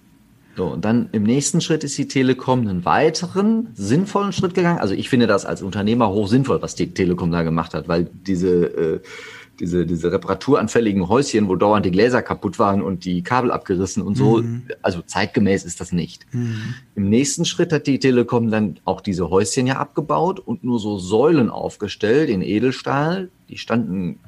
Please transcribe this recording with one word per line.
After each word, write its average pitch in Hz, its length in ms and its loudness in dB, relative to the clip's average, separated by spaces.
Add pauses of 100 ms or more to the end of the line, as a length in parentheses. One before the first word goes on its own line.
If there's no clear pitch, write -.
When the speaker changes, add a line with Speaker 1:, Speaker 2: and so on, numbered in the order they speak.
(560)
Speaker 1:
So, 90 120 -2
und 80 180 -4
dann 117 280 2
im 107 100 0
nächsten 139 380 2
Schritt 156 220 0
ist 143 140 -8
die 139 100 -2
Telekom 127 520 2
einen 92 260 -2
weiteren 180 880 2
sinnvollen 185 600 0
Schritt 180 200 -2
gegangen. 175 240 2
Also 98 160 -2
ich - 160 -6
finde 120 160 4
das 101 200 2
als 85 180 -6
Unternehmer 104 460 0
hoch 101 180 0
sinnvoll, 117 340 2
was 80 140 -8
die - 180 -4
Telekom 87 380 0
da 85 100 0
gemacht 82 320 -2
hat, 78 140 -8
weil 85 200 0 (200)
diese, 90 380 2
äh, 82 340 -2 (600)
diese, 85 280 -2
diese 85 240 -2
reparaturanfälligen 98 1000 0
Häuschen, 110 380 2
wo 92 80 0
dauernd 104 320 4
die - 20 0
Gläser 110 320 4
kaputt - 380 -4
waren 101 240 2
und 90 200 -6
die 90 200 -2
Kabel 123 260 0
abgerissen 95 540 -2
und 101 120 -4
so, 117 280 4
Speaker 2:
Mhm. 117 220 -6 (180)
Speaker 1:
also 92 180 -2
zeitgemäß 98 640 0
ist - 160 -12
das 87 100 -14
nicht. - 400 -4
Speaker 2:
Mhm. 117 440 -6 (180)
Speaker 1:
Im 98 160 0
nächsten 143 360 2
Schritt 170 280 -2
hat 143 140 0
die 135 100 2
Telekom 120 540 2
dann 107 340 0
auch 92 160 -2
diese 87 300 -2
Häuschen 110 340 2
ja 131 120 0
abgebaut 156 640 -2
und - 240 -8
nur 120 160 -2
so 101 200 -4
Säulen 113 500 4
aufgestellt 107 800 0
in 92 140 0
Edelstahl. 135 880 -2 (180)
Die - 80 -18
standen 92 720 -2